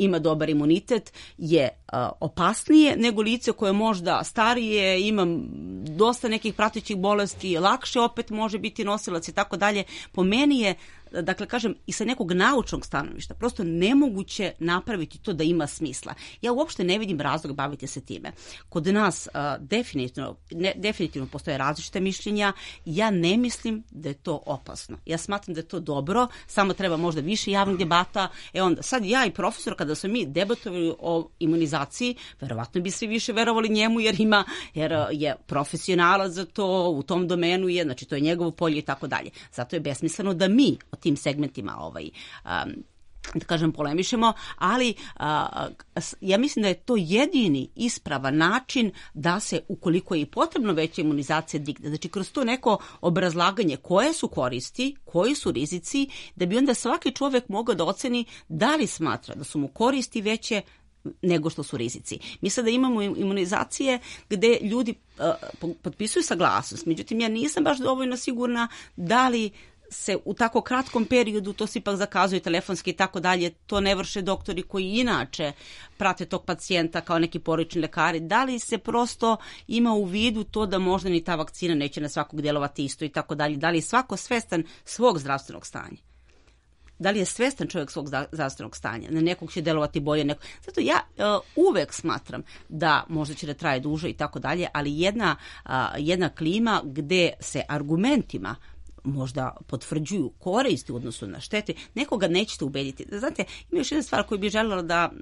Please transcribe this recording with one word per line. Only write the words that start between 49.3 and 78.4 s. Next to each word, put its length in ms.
se, 280
ukoliko 460
je 60
i 60
potrebno 460
veća 280
imunizacija, 600
digne. 280
Znači, 200
kroz 240
to 120
neko 340
obrazlaganje 760
koje 360
su 160
koristi, 760
koji 300
su 180
rizici, 560
da 100
bi 120
onda 160
svaki 360
čovek 380
mogao 260
da 100
oceni 400
da 280
li 100
smatra 480
da 100
su 140
mu 100
koristi 520
veće 420
nego 280
što 120
su 140
rizici. 420
Mi 100
sada 200
imamo 320
im-, 140
imunizacije 800
gde 340
ljudi, 320
a, 160
po-, 220
potpisuju 400
saglasnost, 640
međutim, 340
ja 80
nisam 360
baš 140
dovoljno 380
sigurna 520
da 320
li 220
se 340
u 100
tako 260
kratkom 440
periodu, 480
to 140
se 120
ipak 180
zakazuje 440
telefonski 500
i 60
tako 240
dalje, 300
to 300
ne 140
vrše 280
doktori 400
koji 220
inače 680
prate 280
tog 200
pacijenta 560
kao 180
neki 200
porodični 420
lekari, 400
da 240